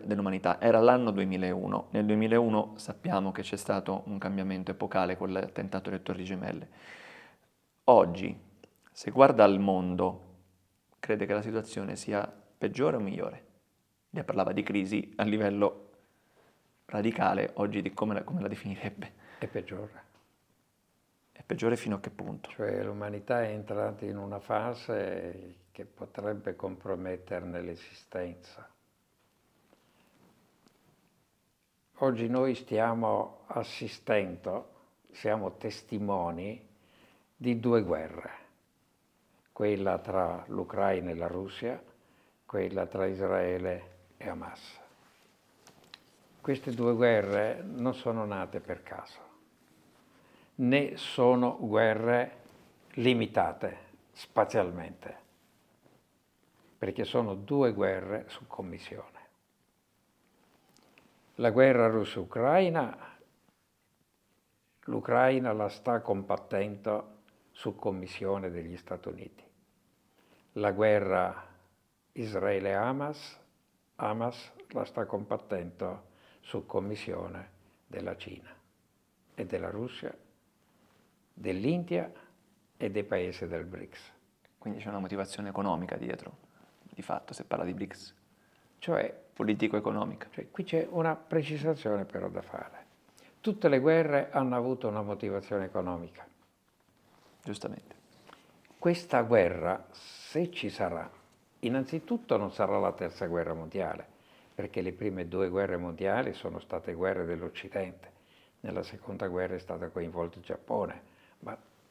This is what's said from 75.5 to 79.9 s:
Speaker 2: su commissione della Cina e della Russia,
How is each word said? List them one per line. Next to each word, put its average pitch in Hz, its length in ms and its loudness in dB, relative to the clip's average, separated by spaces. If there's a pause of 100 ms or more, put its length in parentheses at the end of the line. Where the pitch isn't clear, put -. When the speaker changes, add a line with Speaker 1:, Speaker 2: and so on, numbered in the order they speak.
Speaker 2:
su - 240 -8
commissione 95 840 -6 (380)
della 90 300 -8
Cina - 360 -16 (800)
e - 120 -6
della 90 240 -4
Russia, 113 460 -8 (1200)